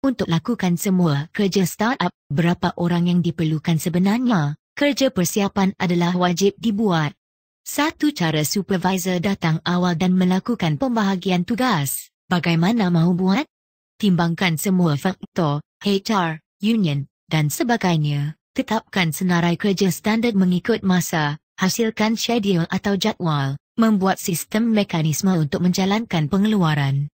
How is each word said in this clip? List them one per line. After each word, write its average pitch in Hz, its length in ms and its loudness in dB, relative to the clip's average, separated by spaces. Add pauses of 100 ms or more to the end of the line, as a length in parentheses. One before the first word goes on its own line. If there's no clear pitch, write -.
Untuk 269 240 -2
lakukan 175 480 0
semua 170 560 0
kerja 202 320 0
startup, 208 480 -2 (160)
berapa 170 480 0
orang 175 320 0
yang 175 160 2
diperlukan 160 560 -2
sebenarnya? 185 800 0 (160)
Kerja 277 400 0
persiapan 196 640 0
adalah 175 400 0
wajib 180 400 0
dibuat. 190 560 -2 (480)
Satu 302 480 -2
cara 160 320 0
supervisor 185 800 -2
datang 165 400 0
awal 175 320 0
dan 180 240 2
melakukan 185 560 0
pembahagian 190 720 0
tugas. 208 640 -2 (160)
Bagaimana 180 640 2
mahu 175 240 4
buat? 190 320 0 (480)
Timbangkan 170 640 0
semua 180 400 2
faktor, 156 640 -2 (160)
H 196 320 -2
R, 170 320 -2 (160)
union, 180 480 0 (240)
dan 156 160 0
sebagainya. 156 880 -2 (240)
Tetapkan 202 560 -2
senarai 175 400 0
kerja 190 400 0
standard 226 400 -2
mengikut 190 480 0
masa. 165 560 0 (240)
Hasilkan 220 560 0
schedule 196 480 0
atau 202 320 -2
jadual. 151 560 -2 (240)
Membuat 208 400 2
sistem 220 560 -2
mekanisme 180 560 0
untuk 170 320 0
menjalankan 190 640 0
pengeluaran. 151 800 0 (100)